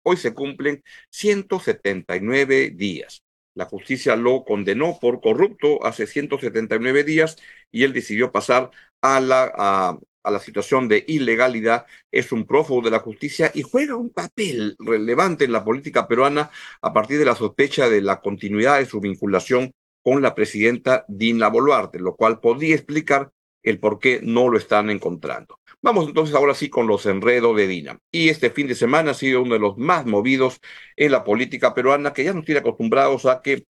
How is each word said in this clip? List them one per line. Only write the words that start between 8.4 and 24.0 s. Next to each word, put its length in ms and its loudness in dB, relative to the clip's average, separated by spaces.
a 200 4
la, 340 2
a, 420 0
a 40 0
la 120 0
situación 480 -2
de 180 4
ilegalidad. 800 0
Es 220 -2
un 120 -2
prófugo 360 2
de 100 0
la 80 2
justicia 540 -4
y 80 -4
juega 340 -2
un 140 -8
papel 680 -6
relevante 680 0
en 80 -2
la 100 -2
política 420 -2
peruana 460 0
a 100 -2
partir 260 0
de 60 2
la 120 4
sospecha 520 0
de 140 4
la 180 -2
continuidad 600 0
de 80 -2
su 120 -8
vinculación 720 -2
con 180 4
la 140 2
presidenta 720 0
Dina 400 0
Boluarte, 520 2
lo 180 -6
cual 240 0
podría 340 2
explicar 560 -2
el 160 -2
por 200 -2
qué 220 2